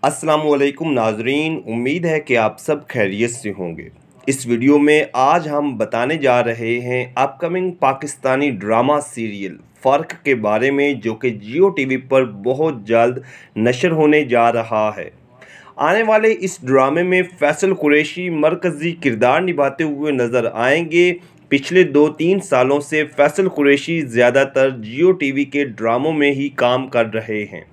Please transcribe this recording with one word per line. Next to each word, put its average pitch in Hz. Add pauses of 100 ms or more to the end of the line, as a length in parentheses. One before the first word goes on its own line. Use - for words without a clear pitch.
अस्सलाम 156
वालेकुम 147
नाजरीन, 127 (120)
उम्मीद 131
है 156
कि 135
आप 107
सब 147
खैरियत 104
से 117
होंगे। 87 (380)
इस 135
वीडियो 123
में 147
आज 151
हम 147
बताने 120
जा 131
रहे 117
हैं 123 (140)
अपकमिंग 175 (100)
पाकिस्तानी 139
ड्रामा 113
सीरियल 101 (260)
फ़र्क 143 (120)
के 139
बारे 110
में, 143
जो 110
कि 123
Jio 151
टीवी 135
पर 131 (180)
बहुत 131
जल्द 117 (380)
नशर 120
होने 151
जा 117
रहा 113
है। 101 (680)
आने 180
वाले 220
इस 190
ड्रामे 135
में 185 (120)
फैसल 156
कुरैशी 151
मरकज़ी 160
किरदार 131
निभाते 143
हुए 147
नज़र 120
आएंगे। 160 (400)
पिछले 156
दो 147
तीन 180
सालों 135
से 151
फैसल 151
कुरैशी 147
ज़्यादातर 135 (100)
Jio 139
टीवी 139
के 143
ड्रामों 117
में 143
ही 139 (100)
काम 127
कर 120
रहे 107
हैं। 101